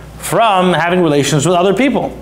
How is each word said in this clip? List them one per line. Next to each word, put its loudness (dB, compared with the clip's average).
from 0
having 0
relations 0
with 2
other 2
people. -2